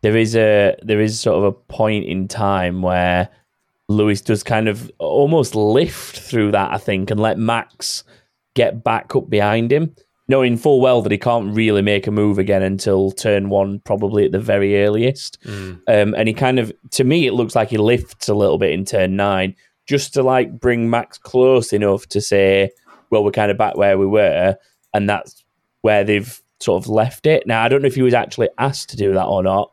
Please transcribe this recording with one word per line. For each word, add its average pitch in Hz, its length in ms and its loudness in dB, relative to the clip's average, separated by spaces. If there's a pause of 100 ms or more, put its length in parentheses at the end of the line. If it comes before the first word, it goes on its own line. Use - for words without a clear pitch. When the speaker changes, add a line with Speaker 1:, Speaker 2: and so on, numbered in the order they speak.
Speaker 1:
there 107 160 2
is 113 180 0
a, 107 460 4
there 107 200 0
is 110 180 0
sort - 180 0
of 95 60 0
a 101 80 2
point 107 540 -4
in 92 220 -6
time 92 540 -2
where 90 480 0 (580)
Lewis 104 340 0
does 107 220 -2
kind 110 240 -2
of 110 320 -6
almost 139 560 0
lift 110 640 -2
through 107 320 -2
that, 98 200 0
I 92 60 -6
think, 95 340 -4
and 104 80 -2
let 107 200 0
Max - 640 -6 (520)
get 113 280 0
back - 320 -4
up 131 160 -2
behind 110 400 0
him, 156 240 -2 (320)
knowing 127 300 2
full 139 220 4
well 123 220 4
that 101 100 -2
he 104 60 0
can't 107 380 -2
really 107 260 2
make 101 240 0
a 110 60 -4
move 104 260 0
again 98 240 0
until 95 500 0
turn 98 380 -2
one, 98 300 0
probably 101 460 -2
at 95 60 0
the 95 80 -2
very 101 440 0
earliest. 113 600 -2
Speaker 2:
Mm. 95 440 -12
Speaker 1:
Um, 104 280 2
and 110 120 0
he 110 80 -2
kind 131 240 0
of, 110 120 -4 (200)
to - 120 0
me, 147 220 2
it 113 80 0
looks 117 220 -2
like 110 140 0
he 117 80 -4
lifts 117 520 -2
a 104 60 0
little 101 240 2
bit 92 140 0
in 95 120 -6
turn 95 300 -2
nine, 95 400 -2 (320)
just 139 260 -4
to, 139 100 0
like, 127 360 0
bring 117 320 0
Max - 260 -4
close 127 560 2
enough 101 360 0
to 104 120 -4
say, 98 480 2 (400)
"Well, 107 140 2
we're 101 80 2
kind 104 180 0
of 101 80 -2
back 107 180 -2
where 98 220 2
we 98 80 2
were," 95 500 2 (380)
and 101 160 0
that's - 340 -6 (380)
where 104 220 2
they've 104 360 -2 (200)
sort 95 240 -2
of - 40 -12
left 110 380 -2
it. 156 220 2
Now, 113 160 0
I 120 60 2
don't 139 120 2
know 143 60 0
if 131 80 -2
he 135 80 0
was 120 100 4
actually 117 360 -2 (100)
asked 135 320 -4
to - 60 -14
do 101 160 0
that 92 120 0
or 98 160 0
not. 95 300 -2